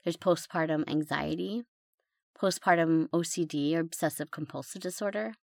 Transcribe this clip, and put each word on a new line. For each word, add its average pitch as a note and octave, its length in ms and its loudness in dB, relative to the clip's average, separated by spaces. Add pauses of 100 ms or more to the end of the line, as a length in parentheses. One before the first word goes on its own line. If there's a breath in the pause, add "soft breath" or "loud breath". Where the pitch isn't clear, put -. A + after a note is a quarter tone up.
There's E3+ 140 -2
postpartum D#3+ 720 0
anxiety, D#3 760 -2 (760)
postpartum E3 720 4
O E3+ 100 2
C E3+ 220 -2
D D3+ 320 0
or E3 40 2
obsessive D#3+ 500 -4
compulsive D#3 500 -8
disorder G#3+ 540 -4 (120)